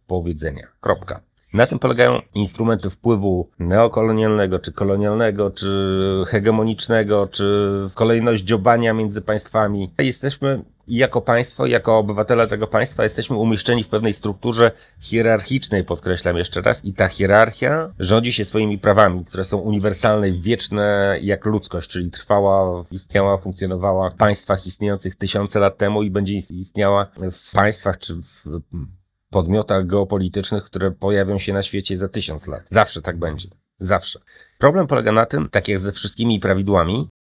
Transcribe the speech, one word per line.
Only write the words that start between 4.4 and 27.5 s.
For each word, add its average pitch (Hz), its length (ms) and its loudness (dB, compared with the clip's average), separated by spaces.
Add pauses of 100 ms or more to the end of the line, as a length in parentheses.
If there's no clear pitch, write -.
czy - 120 -12
kolonialnego, 104 800 0
czy 95 160 -6 (600)
hegemonicznego, 107 1000 2
czy - 160 -6 (460)
w 92 40 -14
kolejność 113 500 2
dziobania 113 500 2
między 107 280 -4
państwami. 104 800 -2
Jesteśmy 135 640 -2 (260)
jako 123 340 2
państwo, 120 440 0
jako 117 320 4
obywatele 107 500 2
tego 104 200 -4
państwa 113 360 0
jesteśmy 113 320 -2
umieszczeni 113 480 0
w - 40 -14
pewnej 107 260 0
strukturze 110 580 2 (280)
hierarchicznej, 113 840 0
podkreślam 87 540 -2
jeszcze 90 240 -4
raz, 107 240 0
i 98 80 -6
ta 95 140 2
hierarchia 113 800 2 (100)
rządzi 117 340 2
się 104 120 -2
swoimi 107 320 0
prawami, 95 480 4
które 92 200 -6
są 104 120 -2
uniwersalne, 104 760 0
wieczne 101 880 0
jak 98 240 -2
ludzkość, 101 440 -4
czyli 90 220 -6
trwała, 98 800 0
istniała, 98 460 0
funkcjonowała 92 720 -2
w - 60 -12
państwach 101 520 0
istniejących 98 480 -4
tysiące 101 440 -2
lat 98 180 2
temu 104 260 0
i 101 80 -2
będzie 98 220 -2
istniała 98 760 -2 (240)
w - 200 -16